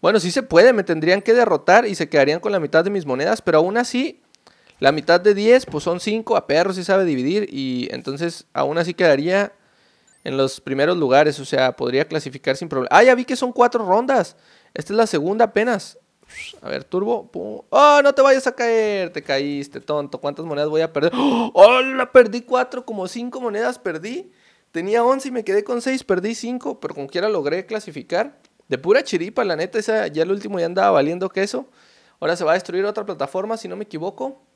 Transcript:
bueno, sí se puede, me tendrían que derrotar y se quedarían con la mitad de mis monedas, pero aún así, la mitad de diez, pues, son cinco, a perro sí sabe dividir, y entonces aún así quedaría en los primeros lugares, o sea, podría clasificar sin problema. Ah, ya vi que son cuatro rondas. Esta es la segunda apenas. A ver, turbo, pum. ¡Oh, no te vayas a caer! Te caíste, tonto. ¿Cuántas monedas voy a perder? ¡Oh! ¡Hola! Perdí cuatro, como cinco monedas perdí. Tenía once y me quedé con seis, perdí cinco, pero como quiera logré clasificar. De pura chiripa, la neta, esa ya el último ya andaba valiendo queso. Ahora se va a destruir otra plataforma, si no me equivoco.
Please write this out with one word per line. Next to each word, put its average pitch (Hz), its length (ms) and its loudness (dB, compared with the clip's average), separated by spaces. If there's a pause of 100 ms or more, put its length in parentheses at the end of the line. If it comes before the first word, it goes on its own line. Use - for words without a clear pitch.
bueno, 202 200 4
sí 175 100 -4
se 262 120 -2
puede, 220 300 6
me 208 120 0
tendrían 170 380 0
que 226 120 2
derrotar 214 520 4
y 202 80 -4
se 156 140 -6
quedarían 147 300 2
con 202 140 -4
la 190 80 -2
mitad 160 240 2
de 196 60 -2
mis 196 140 -4
monedas, 143 380 -2
pero 160 160 2
aún 185 180 2
así, 247 460 -4 (560)
la 135 140 4
mitad 165 280 2
de 202 140 4
diez, 233 320 4
pues, 147 160 -8
son 175 160 -2
cinco, 220 380 -2
a - 100 -2
perro 170 260 0
sí 185 120 -8
sabe 190 200 2
dividir, 165 460 -2
y 131 400 -6
entonces 147 640 -8
aún 143 260 -2
así 170 160 -4
quedaría 175 580 2 (720)
en 131 140 -6
los 135 240 -2
primeros 143 360 0
lugares, 143 440 2
o 135 40 -12
sea, 131 300 0
podría 127 320 -2
clasificar 139 500 -6
sin 165 120 -10
problema. 135 280 -4
Ah, 202 60 8
ya 254 120 8
vi 240 100 -4
que 262 100 -6
son 247 180 -6
cuatro 240 320 2
rondas. 220 520 0 (380)
Esta - 180 -8
es 208 40 -2
la 226 100 4
segunda 202 400 0
apenas. 214 520 -2 (640)
A - 80 -16
ver, 139 160 -8
turbo, 208 460 -4
pum. 214 400 -10
¡Oh, 294 320 6
no 277 100 4
te 277 100 2
vayas 269 240 4
a 240 60 -2
caer! 214 580 -2
Te 156 120 -10
caíste, 139 580 -6
tonto. 147 400 -6
¿Cuántas 143 240 -8
monedas 151 240 -4
voy 156 140 0
a 160 100 -4
perder? 160 220 0
¡Oh! 247 400 0
¡Hola! 254 580 6
Perdí 240 300 4
cuatro, 247 420 -4
como 202 240 -8
cinco 247 320 -10
monedas 240 380 -4
perdí. 233 520 -10 (400)
Tenía 202 320 -2
once 262 260 0
y - 20 -8
me 247 140 -6
quedé 202 200 -2
con 240 160 -6
seis, 262 240 -4
perdí 190 300 -2
cinco, 247 460 -8
pero - 140 -10
como 139 120 -10
quiera 180 240 -2
logré 170 340 -2
clasificar. 202 720 -6 (300)
De 135 80 -2
pura 190 260 2
chiripa, 196 420 -4
la 175 120 -2
neta, 185 220 -4
esa 214 300 -2
ya 156 140 -4
el 170 80 -2
último 196 300 -4
ya 170 60 -2
andaba 190 240 2
valiendo 175 400 0
queso. 202 360 -4 (540)
Ahora 170 160 -2
se 175 80 -6
va 160 80 2
a - 20 4
destruir 185 300 -4
otra 208 220 -6
plataforma, 190 500 -6
si 220 100 -14
no 180 100 -12
me 208 80 -12
equivoco. 202 580 -10 (140)